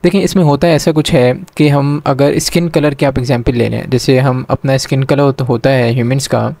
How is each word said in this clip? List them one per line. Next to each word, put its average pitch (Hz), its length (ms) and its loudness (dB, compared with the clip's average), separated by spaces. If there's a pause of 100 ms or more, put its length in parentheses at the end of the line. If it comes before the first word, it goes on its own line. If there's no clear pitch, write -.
देखिए, 185 160 2
इसमें 180 240 0
होता 143 240 2
है, 175 60 4
ऐसा - 180 0
कुछ 151 200 0
है 123 280 2 (160)
कि 147 120 2
हम 143 380 0
अगर 139 320 0
skin 175 300 -2
color 147 260 0
की 143 120 -2
आप 135 120 -2
example 120 340 -2
ले 113 160 0
लें, 113 220 -6
जैसे 127 280 2
हम 131 320 -2
अपना 135 260 -2
skin 135 260 -2
कलर 139 280 2
तो 135 140 -4
होता 123 260 0
है 123 240 0
humans 131 320 -2
का 120 340 -2